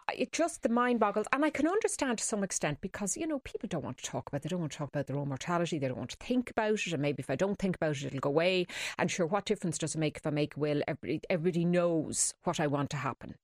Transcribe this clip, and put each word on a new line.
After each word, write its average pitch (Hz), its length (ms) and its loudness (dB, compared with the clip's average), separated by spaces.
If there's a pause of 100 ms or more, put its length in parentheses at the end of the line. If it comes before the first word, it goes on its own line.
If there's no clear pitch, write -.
(160)
it - 160 0
just, 320 300 0
the 247 60 4
mind 240 320 4
boggles. 214 320 4
And 277 120 4
I 311 60 4
can 285 160 2
understand 330 520 2
to - 60 -4
some 202 200 0
extent 156 360 -2
because, - 360 -4
you 320 100 -2
know, 294 140 0
people - 280 -8
don't 131 160 -2
want - 140 -6
to - 60 -10
talk - 240 -6
about, 143 140 -4
they 156 60 -6
don't 180 120 0
want 151 100 -2
to - 80 -10
talk 139 120 -4
about 143 180 -2
their 135 80 -2
own 143 100 -2
mortality. 170 500 0
They 135 120 0
don't 127 100 -4
want 123 120 -8
to - 80 -12
think - 320 0
about 220 240 2
it. 196 180 -2
And 147 100 0
maybe 147 160 0
if 139 100 -8
I 135 60 0
don't 190 240 0
think 190 160 0
about 156 220 0
it, 143 80 -6
it'll 135 160 -4
go 143 80 0
away. 175 400 2 (280)
And 175 140 2
sure, 175 160 0
what 196 180 0
difference 180 320 0
does - 200 -4
it - 20 0
make 156 200 0
if - 80 -8
I 156 40 0
make 151 260 0
a 139 40 -6
will? 147 260 2
Everybody, - 420 -2
everybody 170 360 2
knows 175 680 2 (120)
what 175 160 0
I 151 80 2
want 143 220 0
to 151 60 -4
happen. 131 480 -6